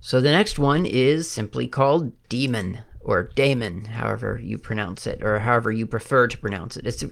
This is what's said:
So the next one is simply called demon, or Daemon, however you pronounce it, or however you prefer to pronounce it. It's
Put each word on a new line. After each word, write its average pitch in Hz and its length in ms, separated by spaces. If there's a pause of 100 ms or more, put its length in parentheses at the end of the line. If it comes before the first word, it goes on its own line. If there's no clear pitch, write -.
So - 200
the 135 100
next 196 280
one 147 280
is 147 440
simply 117 360
called 139 460 (160)
demon, 113 520 (200)
or 92 340
Daemon, 117 520
however 110 560
you 107 160
pronounce 101 480
it, - 160
or 107 180
however 113 320
you 113 140
prefer 120 420
to - 100
pronounce 98 380
it. 78 100
It's 120 260